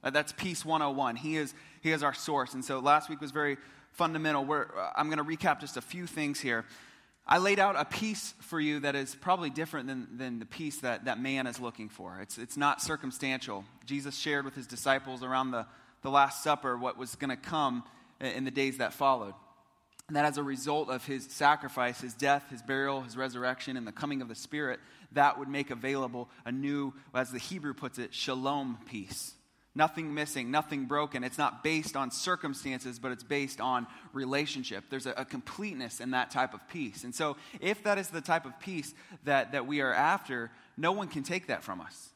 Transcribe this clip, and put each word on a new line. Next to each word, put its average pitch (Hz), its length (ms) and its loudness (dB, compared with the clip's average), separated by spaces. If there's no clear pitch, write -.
Uh, 131 80 0
that's 147 220 2
peace 175 320 -4
one 156 180 4
oh 143 80 2
one. 131 260 0
He 156 220 -2
is, 143 160 -2
he 156 100 2
is 156 120 4
our 147 100 6
source. 139 400 0
And 131 100 -6
so 135 180 -2
last 147 280 8
week 156 140 -8
was 139 80 -8
very 143 260 0
fundamental. 156 520 2
We're, 143 220 2
uh, 92 280 -4
I'm 156 140 2
gonna 156 160 0
recap 160 360 2
just 139 180 -8
a - 20 -4
few 175 260 -8
things 147 320 -2
here. 117 280 0
I 170 120 8
laid 196 200 6
out 196 180 6
a 147 100 2
peace - 540 -4
for 165 200 -4
you 147 200 2
that 139 140 2
is 139 200 -2
probably 180 340 0
different 139 400 -4
than, 127 200 -6
than 123 200 -4
the 113 60 -8
peace 147 380 -6
that, 120 240 0
that 117 120 0
man 131 280 0
is 120 120 -6
looking 117 300 -8
for. 92 320 -12
It's, - 160 -10
it's 117 220 -8
not 143 240 4
circumstantial. 131 840 -4
Jesus 139 320 -4
shared 143 260 0
with 135 100 -8
his 127 120 -10
disciples 131 560 0
around 131 280 2
the, 113 160 -2
the 139 80 -2
Last 139 340 6
Supper 139 320 2
what 123 220 -4
was 123 160 -8
gonna 135 240 -2
come 135 440 0
i-, 135 60 -2
in 131 180 0
the 131 60 0
days 135 260 0
that 123 160 0
followed. 123 400 4
And 151 120 0
that 147 80 6
as 143 100 2
a 147 60 -2
result 139 480 0
of 127 160 -2
his 135 180 -4
sacrifice, 139 800 2
his 123 100 -8
death, 143 380 4
his 120 100 -10
burial, 135 400 0
his 120 160 -10
resurrection, 127 600 -2
and 117 80 -6
the 107 60 -10
coming 143 280 -2
of 120 80 -6
the 113 60 -10
Spirit, 143 440 -4
that 143 260 6
would 135 100 -6
make 139 220 -2
available 123 580 -2
a 120 80 -4
new, 139 400 0
as 127 160 2
the 127 80 -6
Hebrew 147 340 -6
puts 135 260 -8
it, 120 140 -6
shalom 135 720 -2
peace. - 480 -8
Nothing 156 360 4
missing, 147 380 -2
nothing 147 340 0
broken. 143 400 0
It's 127 140 -4
not - 260 2
based 156 320 0
on 131 140 0
circumstances, 135 880 -4
but 123 140 -4
it's 123 120 -8
based 139 360 -2
on 123 260 2
relationship. 135 800 -2
There's 131 160 -4
a, 127 60 -2
a 135 120 -4
completeness 131 760 -6
in 120 100 -4
that 127 200 2
type 131 220 0
of - 160 -16
peace. 135 340 -6
And 123 120 -10
so 151 220 0
if 208 240 0
that 208 120 4
is 190 120 -4
the 160 120 -6
type 165 240 2
of 127 160 -12
peace 170 320 -6
that, 139 280 4
that 131 140 0
we 147 140 2
are 131 120 4
after, 135 580 2
no 165 160 2
one 196 160 -2
can 147 140 -4
take 175 240 -2
that 107 180 -2
from 92 160 -6
us. - 360 -16